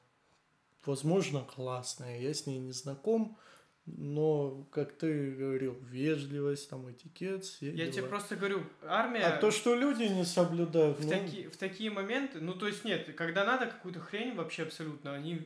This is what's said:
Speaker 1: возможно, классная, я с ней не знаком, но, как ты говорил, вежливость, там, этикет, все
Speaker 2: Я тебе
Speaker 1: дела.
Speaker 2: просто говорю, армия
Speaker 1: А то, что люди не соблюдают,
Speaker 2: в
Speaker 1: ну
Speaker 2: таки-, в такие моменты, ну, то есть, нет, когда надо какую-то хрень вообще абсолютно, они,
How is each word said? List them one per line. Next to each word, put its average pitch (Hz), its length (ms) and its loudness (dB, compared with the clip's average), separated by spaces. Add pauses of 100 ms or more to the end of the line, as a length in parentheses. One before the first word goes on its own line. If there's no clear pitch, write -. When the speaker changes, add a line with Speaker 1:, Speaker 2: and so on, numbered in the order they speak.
(840)
Speaker 1:
возможно, 147 600 2
классная, 123 760 -6
я 135 120 0
с - 140 -6
ней 135 120 -4
не 131 140 -8
знаком, 214 640 0 (500)
но, 147 840 0
как 143 280 -2
ты 147 360 0
говорил, 131 400 0 (160)
вежливость, 143 800 0
там, 131 200 -10
этикет, 185 540 -8
все 139 280 -8
Speaker 2:
Я 165 140 -2
тебе - 60 -4 (100)
Speaker 1:
дела. - 60 -4
Speaker 2:
просто 202 280 -4
говорю, 196 280 0 (180)
армия 220 420 2
Speaker 1:
А 170 140 6
то, 214 120 8
что - 240 6
люди 240 300 4
не 190 200 4
соблюдают, 165 760 4
Speaker 2:
в 151 40 -2
Speaker 1:
ну 151 60 2
Speaker 2:
таки-, 180 380 -2
в - 80 -14
такие 190 340 -4
моменты, 208 500 -2
ну, 170 140 -2
то 185 120 -2
есть, - 180 -2
нет, 160 320 -2
когда 170 280 2
надо 247 220 2
какую-то 175 340 -8
хрень 233 340 -4
вообще 165 300 -4
абсолютно, 151 500 -8
они, 156 320 -4